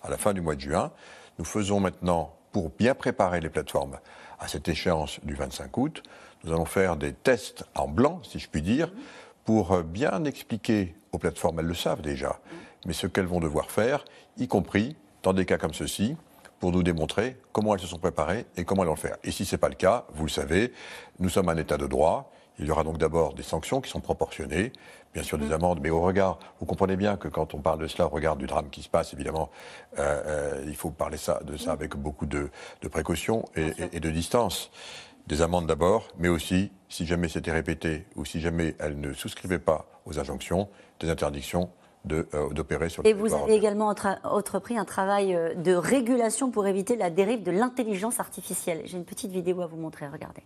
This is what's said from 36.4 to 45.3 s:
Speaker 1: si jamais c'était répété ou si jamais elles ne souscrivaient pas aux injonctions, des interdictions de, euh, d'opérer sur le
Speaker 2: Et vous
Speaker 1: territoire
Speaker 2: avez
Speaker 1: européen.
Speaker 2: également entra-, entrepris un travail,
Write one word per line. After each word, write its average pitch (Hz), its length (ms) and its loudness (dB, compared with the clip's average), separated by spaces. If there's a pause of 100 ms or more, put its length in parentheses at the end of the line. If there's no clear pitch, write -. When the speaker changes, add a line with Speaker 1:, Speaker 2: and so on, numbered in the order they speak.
Speaker 1:
si - 180 -4
jamais 87 200 2
c'était 82 240 -2
répété 78 540 -2 (100)
ou 82 80 -6
si 80 160 -4
jamais 82 380 0
elles 76 220 -4
ne 71 140 -4
souscrivaient - 440 -4
pas 78 300 0 (180)
aux 73 140 -6
injonctions, 73 500 -2 (300)
des 80 100 -2
interdictions 80 640 -2 (320)
de, 80 300 -2
euh, 73 160 0
d'opérer 78 400 -2
sur - 140 -8
le 220 60 8
Speaker 2:
Et 220 40 4
vous 208 140 0
Speaker 1:
territoire 76 160 2
Speaker 2:
avez - 100 2
Speaker 1:
européen. 214 160 4
Speaker 2:
également 208 180 0
entra-, 196 360 0
entrepris 202 540 -2
un 202 80 0
travail, 196 500 2